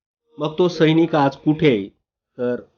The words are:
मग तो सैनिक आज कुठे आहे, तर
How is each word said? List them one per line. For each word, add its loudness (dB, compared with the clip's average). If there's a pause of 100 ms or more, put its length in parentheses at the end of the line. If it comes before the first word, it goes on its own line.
(380)
मग -8
तो 2
सैनिक 2
आज 0
कुठे 0
आहे, 0 (500)
तर -6 (160)